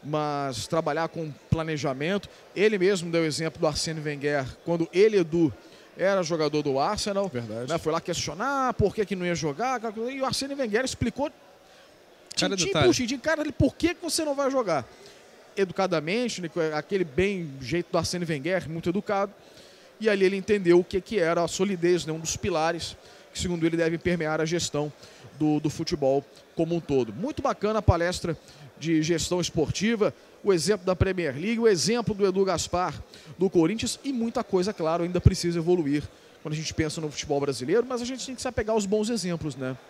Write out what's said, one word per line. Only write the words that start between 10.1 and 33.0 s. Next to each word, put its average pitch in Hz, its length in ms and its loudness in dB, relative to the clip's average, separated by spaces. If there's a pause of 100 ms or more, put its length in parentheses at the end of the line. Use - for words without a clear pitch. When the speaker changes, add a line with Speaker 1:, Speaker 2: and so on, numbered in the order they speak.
Speaker 1:
e 269 100 -8
o 262 40 -2
Arsene 269 300 -4
Wenger 247 280 0
explicou 254 480 -4 (1040)
Speaker 2:
Cada 185 200 0
Speaker 1:
tintim 180 100 0
Speaker 2:
detalhe. 349 200 4
Speaker 1:
por 339 80 6
tintim, 254 240 -4
cara, 311 220 -2
ele, 302 100 -4
"Por - 240 2
que 339 180 0
que - 100 -12
você 320 220 -2
não 285 100 -2
vai 277 160 0
jogar?" 190 320 0 (720)
Educadamente, 185 880 0
né, 165 80 -6
com 170 100 -4 (160)
aquele 185 280 0
bem 175 480 -2 (100)
jeito 151 300 -4
do 180 60 2
Arsene 175 280 -2
Wenger, 156 440 -2
muito 170 200 -4
educado, 196 420 0 (680)
e 214 100 2
ali 196 160 4
ele 196 100 4
entendeu 185 440 6
o 185 40 4
que 190 160 -2
que 208 200 -4
era 170 240 2
a 160 40 0
solidez, 180 580 2
né, 156 60 -6
um 160 80 -4
dos 160 160 -4
pilares 165 600 -2 (340)
que, - 80 -10
segundo 175 260 -2
ele, 165 120 2
deve 165 220 2
permear 160 420 0
a 156 40 2
gestão 156 460 -2 (480)
do, 151 200 4
do 151 100 0
futebol 143 560 0 (300)
como 165 200 0
um 170 40 0
todo. 127 340 0
Muito 226 280 -4
bacana 214 380 0
a - 20 -4
palestra 170 540 2 (440)
de 156 240 2
gestão 170 360 0
esportiva, 180 720 0 (300)
o 202 80 4
exemplo 180 340 2
da 185 100 2
Premier 185 400 0
League, 214 240 -2
o 233 80 6
exemplo 208 460 2
do 202 140 2
Edu 190 180 2
Gaspar 175 480 0 (440)